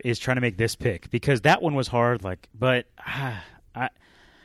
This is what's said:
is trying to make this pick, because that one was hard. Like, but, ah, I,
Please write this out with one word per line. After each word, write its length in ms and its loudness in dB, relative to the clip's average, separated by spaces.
is 160 -2
trying 160 -2
to 60 0
make 160 0
this 180 0
pick, 360 -4
because 300 2
that 200 4
one 140 0
was 120 0
hard. 360 2
Like, 340 -8
but, 300 2
ah, 380 -6
I, 140 -4